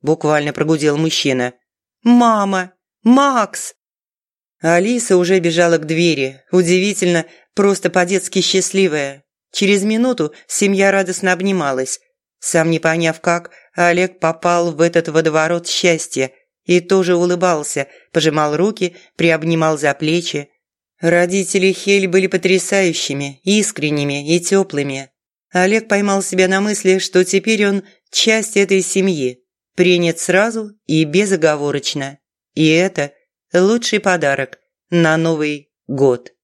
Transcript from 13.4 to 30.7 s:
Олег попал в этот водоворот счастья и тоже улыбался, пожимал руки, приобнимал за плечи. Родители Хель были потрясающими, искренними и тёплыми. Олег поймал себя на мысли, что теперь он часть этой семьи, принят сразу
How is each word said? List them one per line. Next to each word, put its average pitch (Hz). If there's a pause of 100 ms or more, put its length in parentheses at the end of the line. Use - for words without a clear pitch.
Олег 180
попал 170
в 147
этот 170
водоворот 160
счастья 156 (320)
и 175
тоже 180
улыбался, 170 (240)
пожимал 151
руки, 185 (200)
приобнимал 160
за 143
плечи. 156 (500)
Родители 180
Хель 196
были 185
потрясающими, 175
искренними 151
и 175
тёплыми. 143 (400)
Олег 208
поймал 202
себя 185
на 190
мысли, 196
что 185
теперь 202
он 196 (260)
часть 220
этой 196
семьи, 165 (300)
принят 175
сразу 214